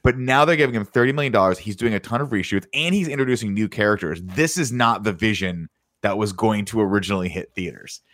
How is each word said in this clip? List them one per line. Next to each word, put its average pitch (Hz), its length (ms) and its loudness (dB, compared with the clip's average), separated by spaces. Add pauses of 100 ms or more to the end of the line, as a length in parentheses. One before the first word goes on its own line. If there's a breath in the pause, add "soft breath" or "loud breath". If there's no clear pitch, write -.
But 127 140 4
now 131 280 4
they're 165 100 4
giving 135 200 2
him 104 100 -2
thirty 127 260 2
million 139 220 -2
dollars. 95 240 4
He's 104 180 -10
doing 113 200 0
a 98 40 -2
ton 120 220 -4
of 143 80 -6
reshoots 98 440 -2
and 160 220 -2
he's 185 140 0
introducing 127 440 -2
new 107 140 0
characters. 95 560 0
This 139 360 -2
is 131 120 -2
not 117 320 2
the 107 80 0
vision 92 580 -2 (320)
that 101 180 0
was 104 140 0
going 104 320 0
to 110 160 0
originally 95 480 0
hit - 260 -8
theaters. - 460 -12 (120)